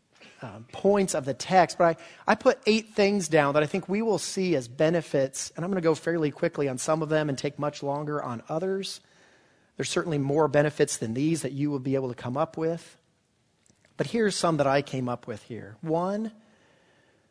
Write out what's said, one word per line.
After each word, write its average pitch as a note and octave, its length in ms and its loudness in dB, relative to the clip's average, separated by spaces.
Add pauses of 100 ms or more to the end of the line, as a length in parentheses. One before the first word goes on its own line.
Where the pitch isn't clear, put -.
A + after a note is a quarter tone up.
(440)
uh, G#2 160 -14 (120)
points G3 440 2
of C#3 100 -4
the C3+ 80 -2
text, - 460 4
but E3 180 4 (300)
I, G3 60 4
I - 20 6
put A#3+ 320 4
eight A3 220 2
things G3+ 380 2
down D3 280 4
that D3+ 80 6
I - 20 4
think F3+ 240 -4
we G#3 140 0
will G#3 160 2
see F#3 360 0
as B2 120 -2
benefits, D#3 880 0
and D#3+ 100 -6
I'm G3 60 -4
gonna F#3 100 -2
go D#3+ 140 4
fairly D#3+ 340 -2
quickly D3 400 -2
on B2+ 80 -4
some D#3+ 240 0
of D3+ 80 -4
them D3+ 200 2
and C3+ 100 -2
take D3 180 -6
much D3 240 -6
longer D3 400 -4
on A#2+ 260 -8
others. F#3+ 540 -6 (760)
There's C#3 140 -6
certainly E3 300 -2
more C#3+ 280 2
benefits D3 500 2
than A2+ 180 -4
these D3+ 260 0
that C3+ 100 -6
you C#3+ 200 -2
will C#3 80 -4
be C3+ 160 -2
able C3+ 140 -2
to A#2 40 -8
come B2 240 -8
up D#3+ 200 -4
with. E3 380 -6 (1000)
But D3+ 80 -2
here's G#3+ 300 0
some E3 220 2
that C#3 100 2
I C#3 160 4
came B2+ 260 -6
up B2 160 -6
with G#2+ 160 -10
here. G#2 400 -14
One, F#3+ 500 -4 (1000)